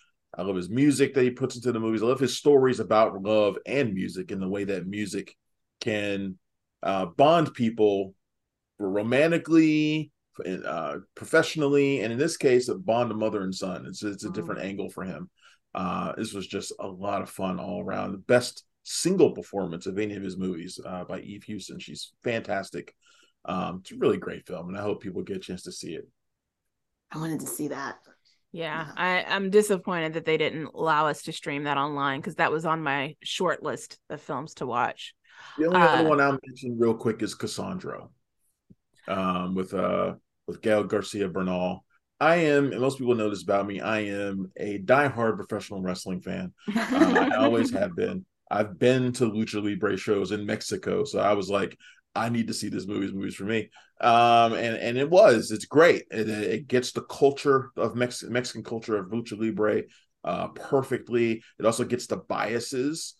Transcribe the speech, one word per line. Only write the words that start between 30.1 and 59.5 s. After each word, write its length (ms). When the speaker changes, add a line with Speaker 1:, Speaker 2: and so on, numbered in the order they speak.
Speaker 2:
that 100
they 120
didn't 380
allow 320
us 160
to 100
stream 320
that 140
online, 420
'cause 160
that 160
was 140
on 160
my 400
short 400
list 360
of 100
films 340
to 120
watch. 480
Speaker 1:
The 100
only 200
other 180
Speaker 2:
Uh, 0
Speaker 1:
one 160
I'll 260
mention 320
real 160
quick 280
is 120
Cassandro, 760
um, 460
with, 200
uh, 420
with 140
Gael 240
Garcia 440
Bernal. 560
I 160
am, 360
and 80
most 180
people 160
know 160
this 120
about 240
me, 140
I 200
am 560
a 220
diehard 580
professional 460
wrestling 380
fan. 320
Uh, 400
I 40
always 340
Speaker 3:
<laughs> 20
Speaker 1:
have 240
been. 280
I've 280
been 360
to 100
Lucha 400
Libre 320
shows 340
in 160
Mexico, 580
so 140
I 140
was 160
like, 280
"I 140
need 200
to 60
see 140
this 180
movie. 200
This 80
movie's 200
for 100
me." 260
Um, 520
and, 240
and 220
it 120
was. 400
It's 140
great. 460
It, 180
it 400
gets 240
the 100
culture 720
of 200
Mex-, 280
Mexican 380
culture 340
of 140
Lucha 280
Libre, 440